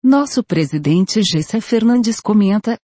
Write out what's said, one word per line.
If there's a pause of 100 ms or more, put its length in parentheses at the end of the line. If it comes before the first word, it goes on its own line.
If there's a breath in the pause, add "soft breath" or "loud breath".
Nosso
presidente
Gessa
Fernandes
comenta